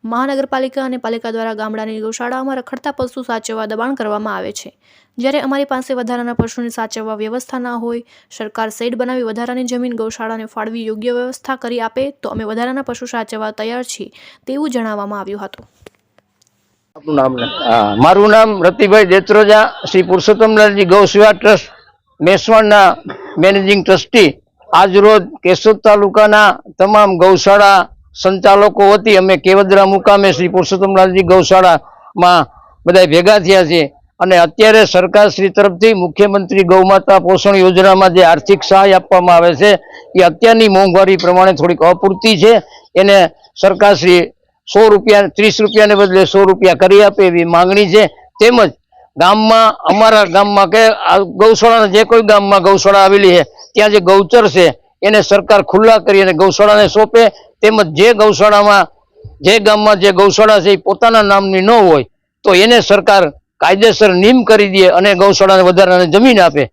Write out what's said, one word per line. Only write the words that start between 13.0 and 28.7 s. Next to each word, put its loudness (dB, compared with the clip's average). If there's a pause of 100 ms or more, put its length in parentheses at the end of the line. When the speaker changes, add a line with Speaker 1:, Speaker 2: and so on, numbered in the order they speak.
Speaker 1:
સાચવવા -12
તૈયાર -12
છીએ, -18 (340)
તેવું -10
જણાવવામાં -10
આવ્યું -14
હતું. -20 (1300)
Speaker 2:
આપનું -10
નામ -4
ને? -8 (160)
હા, -2
મારું 2
નામ 2
રતિભાઈ 0
દેત્રોજા, 2 (240)
શ્રી -2
પુરુષોત્તમલાલજી 0
ગૌ 4
સેવા 2
ટ્રસ્ટ -2 (520)
મેસવાણના 2 (500)
મેનેજિંગ 0
ટ્રસ્ટી. 0 (400)
આજ 0
રોજ 4 (200)
કેશોદ -2
તાલુકાના 2 (280)
તમામ 2
ગૌશાળા 2 (380)
સંચાલકો 0